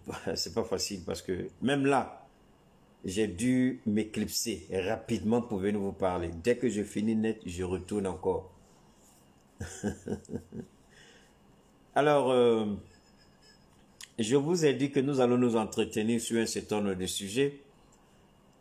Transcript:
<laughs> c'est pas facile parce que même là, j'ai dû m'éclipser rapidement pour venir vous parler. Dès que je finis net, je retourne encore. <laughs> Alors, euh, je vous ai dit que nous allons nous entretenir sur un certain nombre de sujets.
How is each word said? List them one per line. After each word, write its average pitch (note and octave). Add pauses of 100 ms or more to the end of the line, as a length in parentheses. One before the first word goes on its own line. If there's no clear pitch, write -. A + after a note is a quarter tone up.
(100)
<laughs> F#2
c'est -
pas A2
facile F#2
parce F#2+
que F#2 (120)
même C3+
là, C3+ (800)
j'ai G2+
dû B2+
m'éclipser G#2+ (220)
rapidement A2
pour G#2
venir G#2
vous G2
parler. F2+ (120)
Dès A#2+
que B2+
je G#2
finis A2
net, A2
je F2+
retourne F#2
encore. E2+ (1080)
<laughs> - (2000)
Alors, C#3
euh, A#2 (1500)
je A2+
vous D#3
ai C3+
dit C3+
que C#3+
nous C3+
allons B2
nous B2
entretenir A2+
sur A2+
un A2
certain G#2
nombre G2
de F#2
sujets. A#2 (1000)